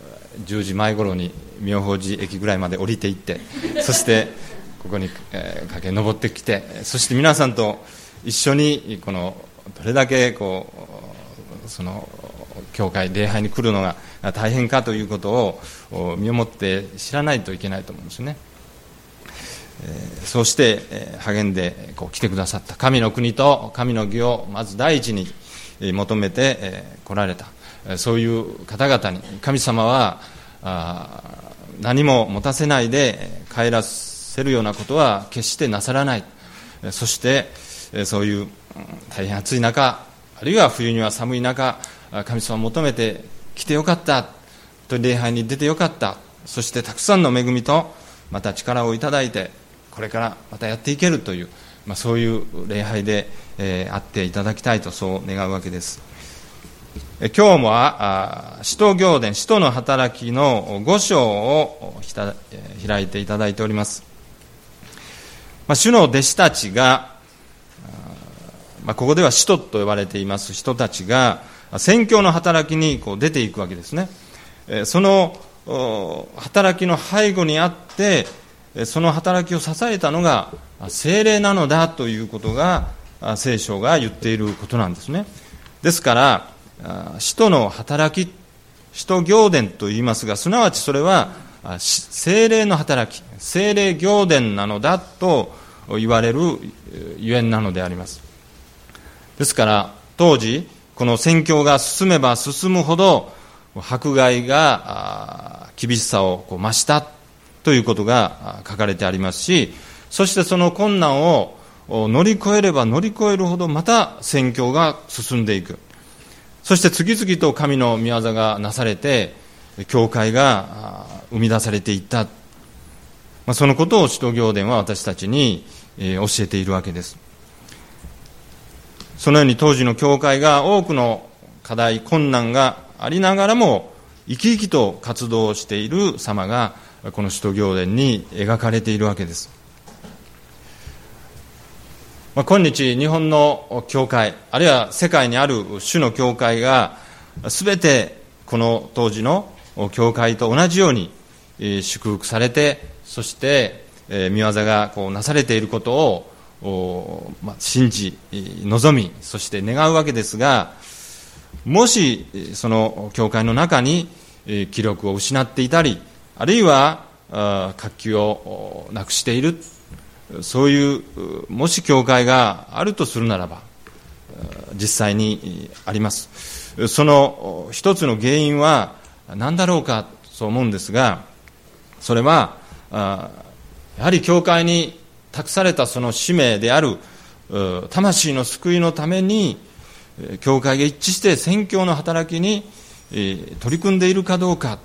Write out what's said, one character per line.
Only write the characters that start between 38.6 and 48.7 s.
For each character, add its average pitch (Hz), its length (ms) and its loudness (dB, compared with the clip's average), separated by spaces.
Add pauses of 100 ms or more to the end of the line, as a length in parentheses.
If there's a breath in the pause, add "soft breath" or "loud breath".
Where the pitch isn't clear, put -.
大 95 160 -6
変 101 100 -6
暑 101 200 -4
い 120 40 0
中、 120 460 0 (340)
あ - 40 -10
る 151 80 -2
い 208 40 2
は 170 120 8
冬 117 240 -2
に 113 80 0
は 107 100 0
寒 123 260 -4
い 120 40 -4
中、 127 400 -2 (320 loud breath)
あ、 104 120 -6
神 117 180 -4
様 113 140 -6
を - 20 -2
求 113 240 -2
め 139 100 0
て 110 320 -4 (300)
来 - 100 -12
て 156 100 0
よ 156 80 2
か 170 120 2
っ 170 80 -4
た 135 260 0 (580 loud breath)
と、 127 120 -2
礼 123 180 2
拝 120 160 -2
に 117 160 -2
出 135 80 -4
て 143 80 -2
よ 156 100 0
か 165 120 0
っ 160 80 -4
た、 98 240 -6 (260)
そ - 180 -8
し - 80 -8
て 123 120 -4
た 110 100 -12
く - 80 -12
さ 202 160 4
ん 180 60 6
の 127 140 4
恵 123 80 0
み 123 180 0
と 156 300 0 (380 loud breath)
ま 98 100 -6
た - 120 -4
力 123 320 -2